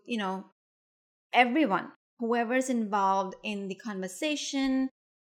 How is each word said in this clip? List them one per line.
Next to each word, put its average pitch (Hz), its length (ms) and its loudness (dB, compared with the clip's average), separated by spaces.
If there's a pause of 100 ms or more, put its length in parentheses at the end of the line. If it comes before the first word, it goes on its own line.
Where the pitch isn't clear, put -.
you 240 140 -6
know, 190 260 -4 (880)
everyone, 240 580 4 (300)
whoever's 240 500 0
involved 196 720 2
in 202 240 -6
the 190 80 -6
conversation, 262 1120 -2 (380)